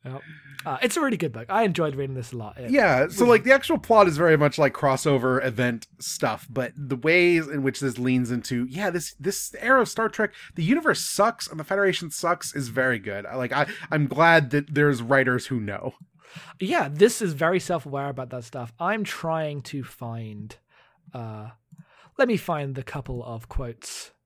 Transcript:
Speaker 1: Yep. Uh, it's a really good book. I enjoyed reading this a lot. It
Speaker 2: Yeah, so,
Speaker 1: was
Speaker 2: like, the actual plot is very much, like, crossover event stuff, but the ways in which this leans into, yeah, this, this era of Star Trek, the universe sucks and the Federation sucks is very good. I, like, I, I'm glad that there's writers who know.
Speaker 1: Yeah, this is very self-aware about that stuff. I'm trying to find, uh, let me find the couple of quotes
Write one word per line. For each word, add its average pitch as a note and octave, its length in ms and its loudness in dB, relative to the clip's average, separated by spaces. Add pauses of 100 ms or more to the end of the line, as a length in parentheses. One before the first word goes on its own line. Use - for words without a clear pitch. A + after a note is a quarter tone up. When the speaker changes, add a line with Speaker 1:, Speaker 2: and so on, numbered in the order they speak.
Speaker 1:
Yep. C3+ 160 -12 (440)
Uh, C3+ 160 -6
it's B3+ 160 0
a E4 40 0
really B3+ 160 0
good D3 140 -4
book. A2+ 180 -12
I G#3+ 140 2
enjoyed D#3+ 320 0
reading C3+ 200 -6
this A#2+ 180 -10
a B2 40 -8
lot. G#2+ 200 -12
It B2+ 140 -6
Speaker 2:
Yeah, E3+ 360 4
so, G3+ 160 2
Speaker 1:
was A#3+ 60 6
Speaker 2:
like, A3+ 140 8
the B3+ 100 4
actual C#4 240 2
plot G#3 300 6
is D3+ 100 0
very E3 200 6
much, D3 200 2
like, C#3+ 160 4
crossover C3+ 720 2
event A#2+ 420 -2 (120)
stuff, - 500 -4
but B2+ 260 -4
the C#3 220 -6
ways E3 500 4
in C#3+ 160 -4
which C3+ 160 -2
this C3 180 -2
leans B2 340 0
into, B2 380 -2
yeah, F#3 200 -4
this, E3+ 300 -6
this - 400 -6
era B3+ 220 4
of G#3 80 2
Star A3 200 -2
Trek, G#3+ 240 -2 (220)
the E3+ 80 -2
universe A#3+ 380 2
sucks - 460 0
and E3 120 -12
the D3+ 40 -8
Federation F#3+ 480 0
sucks - 440 -2
is C#3 140 -4
very B2+ 300 0
good. G2+ 260 -8
I, - 100 -10
like, B2+ 180 -4
I, C#3 140 0 (240)
I'm D3 160 2
glad D#3+ 440 6
that D3 220 -2
there's C#3+ 280 2
writers B2+ 460 2
who B2 120 -4
know. G2+ 340 -8 (680)
Speaker 1:
Yeah, A3+ 320 0
this G3+ 300 4
is F#3 120 0
very E3 260 2
self-aware C#3+ 500 -4
about B2+ 220 -10
that B2+ 120 -10
stuff. A#2 360 -12
I'm G3+ 260 -2
trying D#3 580 -4
to C3+ 200 -8
find, A2+ 720 -12 (580)
uh, A2+ 360 -10 (680)
let C4 100 4
me A#3 100 2
find C#3+ 380 -4
the C3+ 80 -8
couple B2+ 400 -10
of A#2 240 -12
quotes - 640 -10 (140)